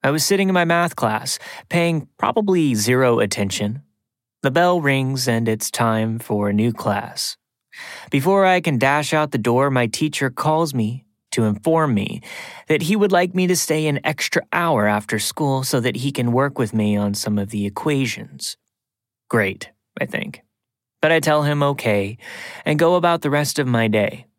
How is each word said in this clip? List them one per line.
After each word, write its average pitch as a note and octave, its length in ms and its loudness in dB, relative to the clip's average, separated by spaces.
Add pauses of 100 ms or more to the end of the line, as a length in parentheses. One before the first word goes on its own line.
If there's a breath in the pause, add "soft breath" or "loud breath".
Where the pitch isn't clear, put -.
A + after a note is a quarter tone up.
I C#3 80 2
was D3+ 160 0
sitting F#3+ 240 2
in - 20 2
my F3+ 140 4
math E3+ 280 0
class, A2 440 -4 (320 loud breath)
paying E3+ 360 0 (120)
probably F3+ 560 2
zero A#2+ 440 2
attention. G#2 600 -2 (640)
The C#3 80 2
bell F3 320 2
rings C3+ 440 0
and A2+ 220 0
it's A2 220 -2
time A2 480 0
for G#2 320 -2
a - 20 0
new A2+ 220 2
class. - 640 -4 (720 loud breath)
Before F#3 340 4
I F#3 160 4
can D#3 160 -2
dash C#3 380 2
out D3+ 160 2
the C#3+ 80 -2
door, A#2+ 320 2
my B2 160 2
teacher C#3 420 -2
calls D#3 460 0
me A#2+ 320 -2 (240)
to A#2 140 0
inform D3 480 2
me G2+ 300 -2 (460 loud breath)
that D#3 120 2
he F3+ 160 0
would G3+ 160 2
like F3+ 220 2
me F#3 120 2
to F3+ 80 2
stay D#3 320 0
an C#3+ 160 0
extra - 380 -2 (100)
hour D#3+ 360 0
after G#2 320 0
school C3+ 440 -2
so C3 160 0
that A#2+ 180 -2
he C3+ 140 -2
can A#2+ 220 -2
work C#3 260 0
with A2 140 -2
me G#2 240 2
on G#2 160 0
some G#2 260 -2
of G2+ 120 -4
the G2+ 160 -4
equations. A#2+ 920 -4 (720)
Great, G2 400 -2 (320)
I - 60 -2
think. - 360 -8 (600)
But D#3 100 4
I E3 80 4
tell D3+ 220 2
him D3 200 0
okay A2 540 0 (480 loud breath)
and D3+ 140 0
go E3+ 160 4
about E3+ 260 2
the D3+ 80 -2
rest D3 300 0
of C#3+ 80 0
my A#2 220 2
day. G#2 380 0 (120)